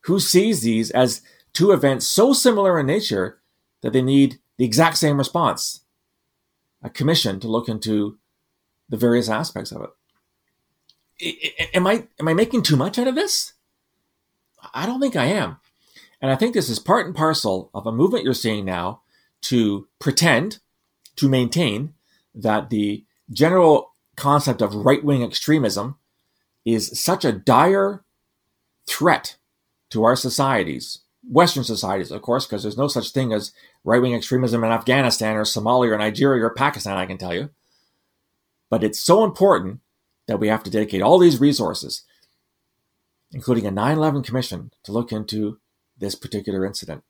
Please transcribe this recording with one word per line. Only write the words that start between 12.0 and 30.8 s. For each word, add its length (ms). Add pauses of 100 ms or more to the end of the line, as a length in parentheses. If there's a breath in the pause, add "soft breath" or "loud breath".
am 80
I 80
making 300
too 100
much 240
out 80
of 80
this? 380 (1200)
I 100
don't 160
think 140
I 120
am. 320 (640 soft breath)
And 120
I 20
think 200
this 140
is 120
part 260
and 80
parcel 580
of 140
a 60
movement 320
you're 100
seeing 300
now 380 (400)
to 440 (140)
pretend, 580 (560)
to 140
maintain 680 (400)
that 360
the 340 (260)
general 640 (220)
concept 440
of 140
right-wing 480
extremism 760 (680)
is 360
such 240
a 60
dire 720 (880)
threat 480 (540)
to 120
our 140
societies, 840 (300)